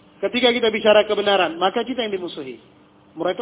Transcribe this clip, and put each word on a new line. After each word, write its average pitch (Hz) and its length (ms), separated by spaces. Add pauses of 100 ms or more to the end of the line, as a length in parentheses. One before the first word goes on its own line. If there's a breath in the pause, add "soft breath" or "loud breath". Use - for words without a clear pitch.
(220)
ketika 240 320
kita 233 160
bicara 214 400
kebenaran, 196 480
maka 190 240
kita 226 240
yang 208 80
dimusuhi. 156 480 (560)
Mereka 175 240